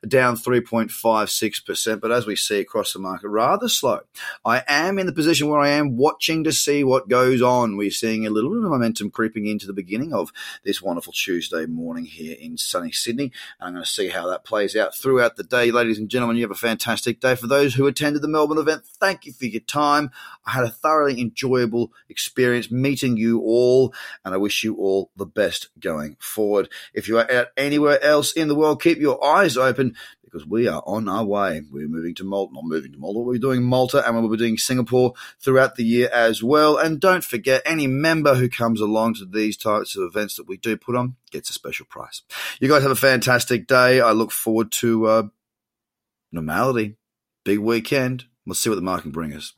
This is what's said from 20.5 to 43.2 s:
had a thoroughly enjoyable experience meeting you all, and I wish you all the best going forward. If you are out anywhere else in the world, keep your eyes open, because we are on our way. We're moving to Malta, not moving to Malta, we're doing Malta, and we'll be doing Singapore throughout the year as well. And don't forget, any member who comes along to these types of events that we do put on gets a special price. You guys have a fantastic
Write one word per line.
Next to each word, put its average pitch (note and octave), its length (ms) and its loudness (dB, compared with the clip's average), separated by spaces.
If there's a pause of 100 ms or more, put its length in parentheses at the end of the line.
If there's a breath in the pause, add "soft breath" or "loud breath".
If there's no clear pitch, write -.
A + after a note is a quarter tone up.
had B2+ 120 0
a A#2 60 0
thoroughly D3 500 0
enjoyable A#2+ 720 0 (160 soft breath)
experience B2 640 0
meeting B2+ 460 0
you A2+ 240 2
all, B2 520 4 (300 loud breath)
and F#2 100 -6
I F#2+ 40 -2
wish G2+ 260 -2
you G#2+ 140 -2
all F#2+ 400 0
the G2 80 -8
best F2+ 420 -2 (100)
going D2+ 400 -6
forward. G#2 520 -2 (240 loud breath)
If G#2 160 -8
you A2+ 80 2
are A#2 120 2
out B2 180 2 (100)
anywhere C#3+ 440 2
else D3 300 4
in D#3+ 160 -2
the D3 80 0
world, D3+ 260 2
keep E3+ 180 2
your C#3 240 0
eyes D3+ 340 4
open, B2+ 380 0 (280 loud breath)
because D2+ 220 -16
we A2 220 0
are D#2 180 -4
on G#2 240 -4
our G#2+ 160 -2
way. G2 460 -2
We're D2 160 -10
moving E2 280 -6
to F#2 80 -12
Malta, G2 300 -4
not B1+ 100 -14
moving D#2 300 -6
to C#2+ 60 -20
Malta, F#2+ 200 -8
we're B2 200 -2
doing B2+ 240 0
Malta, B2+ 440 2
and A#2 80 0
we'll A2+ 140 2
be A2 80 0
doing A2+ 200 0
Singapore B2+ 560 2 (260 loud breath)
throughout C3 360 2
the B2 80 -4
year A#2+ 300 4
as A2+ 300 2
well. D3+ 340 4
And D#3 220 0
don't F#3 240 4
forget, C3 420 0
any D3 220 0
member D3 480 2
who B2 120 2
comes A#2 320 0
along A2 360 0
to G2+ 100 -14
these G#2 320 -2
types G#2 380 -2
of G2 80 -4
events F#2+ 320 -6
that D#2 120 -16
we F#2+ 100 -10
do A2 200 -4
put - 180 -6
on B2 200 -2 (160)
gets - 180 -10
a - 40 -10
special - 340 -12
price. - 340 -18 (380 loud breath)
You C3 100 0
guys C#3+ 140 6
have C#3 80 2
a B2+ 40 2
fantastic B2 680 2